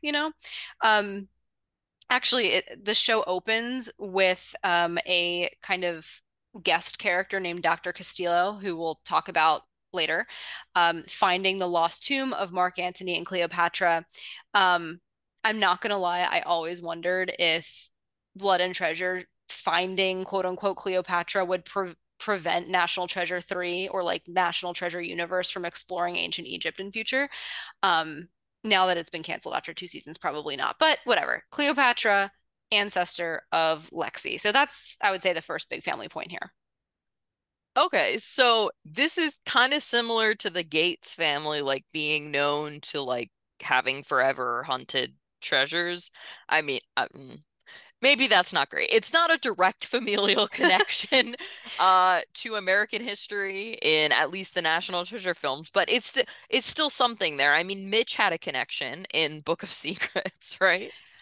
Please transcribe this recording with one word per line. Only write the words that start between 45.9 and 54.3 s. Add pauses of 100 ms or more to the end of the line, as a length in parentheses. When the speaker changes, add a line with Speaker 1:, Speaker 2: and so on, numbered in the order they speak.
Speaker 2:
I
mean, (160)
uh,
mm, (600)
maybe
that's
not
great.
It's
not
a
direct
<laughs>
familial
Speaker 1:
<laughs>
Speaker 2:
connection, (440)
uh, (140)
to
American
history
in
at